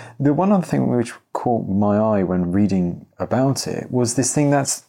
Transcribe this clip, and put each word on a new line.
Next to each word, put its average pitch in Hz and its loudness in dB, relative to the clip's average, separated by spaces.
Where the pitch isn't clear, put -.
The 143 2
one 185 2
other 185 2
thing 131 0
which 120 -2
caught 113 -2
my 104 2
eye 107 2
when 90 0
reading 92 0
about 123 -2
it - -8
was 123 0
this 131 -2
thing 143 2
that 139 -2